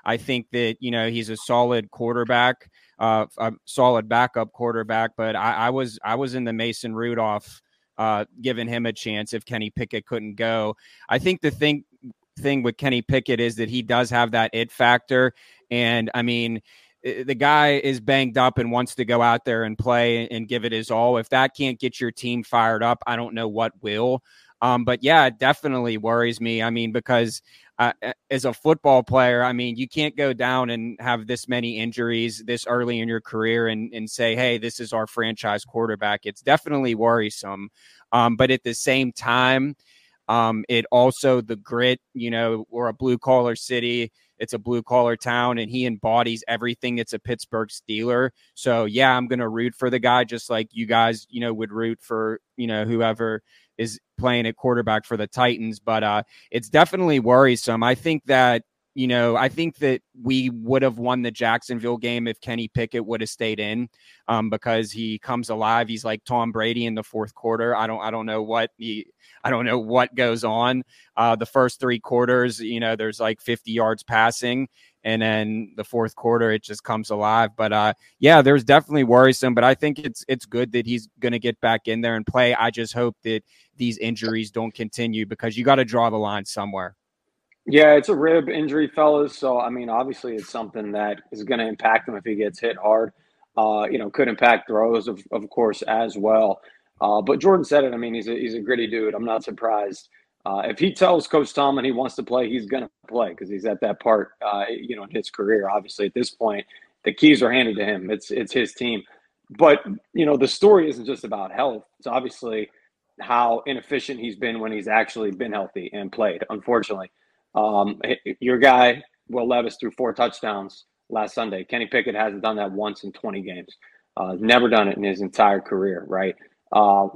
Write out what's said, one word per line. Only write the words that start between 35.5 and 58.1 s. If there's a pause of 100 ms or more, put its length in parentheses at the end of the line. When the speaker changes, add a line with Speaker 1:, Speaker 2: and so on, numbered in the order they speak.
Speaker 1:
quarterback."
It's
definitely
worrisome. (420)
Um,
but
at
the
same
time, (520)
um,
it
also,
the
grit, (140)
you
know,
we're
a
blue-collar
city. (260)
It's
a
blue-collar
town,
and
he
embodies
everything
that's
a
Pittsburgh
Steeler. (240)
So,
yeah,
I'm
gonna
root
for
the
guy
just
like
you
guys,
you
know,
would
root
for, (160)
you
know,
whoever (340)
is (180)
playing
at
quarterback
for
the
Titans.
But,
uh, (300)
it's
definitely
worrisome.
I
think